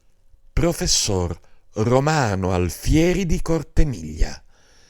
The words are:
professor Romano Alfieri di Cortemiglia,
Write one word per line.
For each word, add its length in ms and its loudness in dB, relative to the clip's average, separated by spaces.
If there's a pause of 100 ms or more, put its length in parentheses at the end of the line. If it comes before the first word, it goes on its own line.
(540)
professor 840 -2 (360)
Romano 800 0
Alfieri 760 0
di 160 0
Cortemiglia, 1000 0 (500)